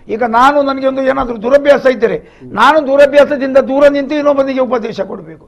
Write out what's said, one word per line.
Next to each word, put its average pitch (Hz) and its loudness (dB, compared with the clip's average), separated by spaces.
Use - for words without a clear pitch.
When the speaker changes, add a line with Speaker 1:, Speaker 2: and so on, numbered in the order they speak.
Speaker 1:
ಈಗ 220 -6
ನಾನು, 254 2
ನನಗೆ 269 -4
ಒಂದು 269 -2
ಏನಾದ್ರೂ 262 -4
ದುರಭ್ಯಾಸ 277 2
ಇದ್ದರೆ 226 0
Speaker 2:
ಹ್ಮ್. - -16
Speaker 1:
ನಾನು 277 2
ದುರಭ್ಯಾಸದಿಂದ 277 2
ದೂರ 269 2
ನಿಂತು 285 0
ಇನ್ನೊಬ್ಬನಿಗೆ 277 -2
ಉಪದೇಶ 233 -4
ಕೊಡ್ಬೇಕು, 185 -12